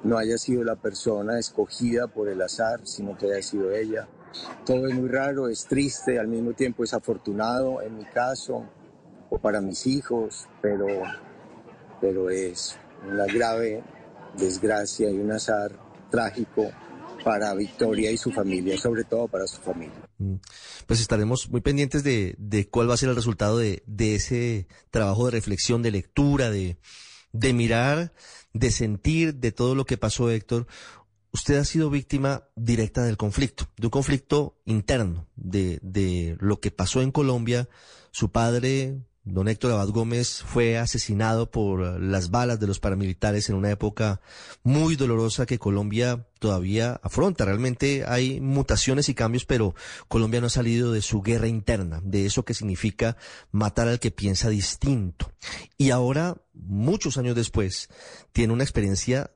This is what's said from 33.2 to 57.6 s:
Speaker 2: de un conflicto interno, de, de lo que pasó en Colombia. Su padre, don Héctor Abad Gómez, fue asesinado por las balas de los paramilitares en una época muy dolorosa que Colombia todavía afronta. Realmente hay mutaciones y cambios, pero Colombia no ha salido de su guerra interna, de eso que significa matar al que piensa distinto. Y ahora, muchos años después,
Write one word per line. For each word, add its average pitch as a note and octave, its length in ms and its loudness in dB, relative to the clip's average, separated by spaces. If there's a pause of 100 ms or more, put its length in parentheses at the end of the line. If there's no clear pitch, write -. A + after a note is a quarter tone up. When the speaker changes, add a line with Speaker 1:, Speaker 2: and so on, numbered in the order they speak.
Speaker 2:
de A2+ 120 -2
un A2 40 0
conflicto C#3+ 720 0
interno, G#2 720 0
de, F#2 460 -2
de F2+ 580 0
lo G2+ 200 2
que - 100 -2
pasó A#2 320 0
en C3 100 2
Colombia. B2 560 2 (440)
Su G#2+ 200 -2
padre, C3 720 0 (240)
don G2 240 0
Héctor A#2 240 2
Abad G2+ 160 2
Gómez, A#2 540 0
fue A#2 340 2
asesinado A2+ 760 0
por F#2 480 0
las F#2 320 0
balas A#2+ 300 2
de G#2 60 0
los G2 120 -2
paramilitares G2+ 720 0
en G#2 60 0
una G2+ 140 2
época G#2 520 0 (420)
muy D#3 320 4
dolorosa A#2 500 2
que A#2+ 140 -2
Colombia G#2+ 640 0 (140)
todavía G#2+ 640 2
afronta. D#3 400 2
Realmente B2 640 0
hay C3 320 0
mutaciones C3+ 720 2
y B2+ 40 0
cambios, A#2+ 300 0
pero A2 320 2 (320)
Colombia A2+ 320 2
no A#2+ 80 0
ha A#2 40 -2
salido A#2 420 2
de G#2+ 80 0
su G#2 200 -2
guerra A2+ 260 2
interna, G2+ 540 0
de G2 240 0
eso G#2+ 200 0
que A#2 80 -4
significa A2 640 -2 (340)
matar G#2+ 380 2
al A#2+ 100 0
que A2 120 0
piensa G2+ 360 0
distinto. G#2+ 880 0 (440)
Y C3+ 120 6
ahora, C3+ 480 2 (160)
muchos B2+ 640 -2
años B2 180 0
después, A2 540 -2 (420)